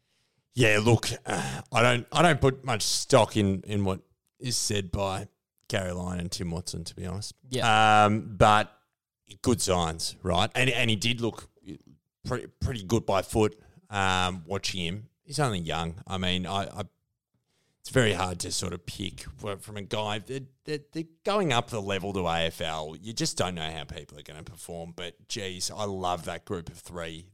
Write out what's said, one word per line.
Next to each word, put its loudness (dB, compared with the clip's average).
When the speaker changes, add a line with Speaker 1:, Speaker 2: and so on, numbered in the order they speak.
Speaker 1:
Yeah, 6
look, 4
uh, -4
I 4
don't, 4
I 4
don't 4
put 2
much -2
stock 4
in, 4
in 0
what 0
is -4
said -2
by -2
Gary 0
Lyon -4
and -6
Tim -6
Watson, -6
to -14
be -10
honest. -8
Speaker 2:
Yeah. 6
Speaker 1:
Um, 2
but 6
good 2
signs, 0
right? 2
And, 2
and 0
he 2
did -2
look -4
pre-, -4
pretty -2
good 2
by 2
foot, 2
um, 0
watching -6
him. -6
He's -8
only 0
young. -4
I -4
mean, 0
I, -2
I, -10
it's -18
very 4
hard -2
to -6
sort -4
of -12
pick -10
wh-, -8
from -14
a -10
guy -4
that, -10
that, -10
that -10
going 2
up 0
the -6
level -2
to 0
A 2
F -2
L, -6
you -14
just -4
don't -2
know -6
how -10
people -16
are -18
gonna -16
perform. -14
But, -14
geez, -6
I -6
love -2
that -8
group -8
of -16
three -12